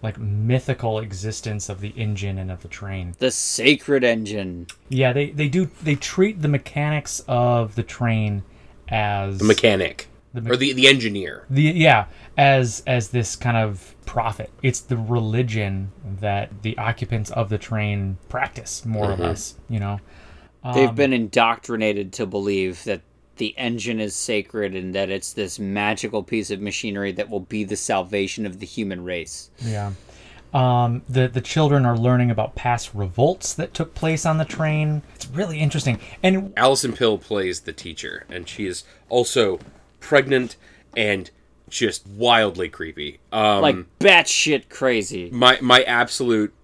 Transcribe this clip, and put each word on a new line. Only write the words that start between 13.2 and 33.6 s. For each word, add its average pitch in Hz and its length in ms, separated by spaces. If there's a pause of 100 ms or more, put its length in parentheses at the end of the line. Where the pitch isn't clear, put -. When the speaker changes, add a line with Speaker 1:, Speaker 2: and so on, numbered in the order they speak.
Speaker 1:
kind 120 200
of 107 480
prophet. 113 460 (120)
It's 127 180
the 123 180
religion 110 920 (300)
that 101 420
the 110 140
occupants 110 540
of 113 180
the 107 100
train 101 600 (100)
practice, - 560
more 107 220
Speaker 3:
Mm-hmm. 95 160
Speaker 1:
or 85 60
less, - 260 (160)
you 113 100
know? 101 180 (760)
Speaker 2:
They've 131 160
Speaker 1:
Um, 113 40
Speaker 2:
been 135 200
indoctrinated 110 1000
to 113 120
believe 95 580
that 95 160 (360)
the 107 220
engine 117 420
is 104 160
sacred 104 580
and 92 200
that 98 160
it's 95 240
this 101 240
magical 104 640
piece 110 280
of 98 100
machinery 101 520
that 101 160
will 104 120
be 104 240
the 98 120
salvation 98 720
of 95 140
the 104 60
human 95 380
race. 87 540
Speaker 1:
Yeah. 104 340 (640)
Um, 123 540
the, 127 200
the 120 140
children 147 420
are 117 140
learning 123 320
about 107 240
past - 400
revolts 107 600
that 170 200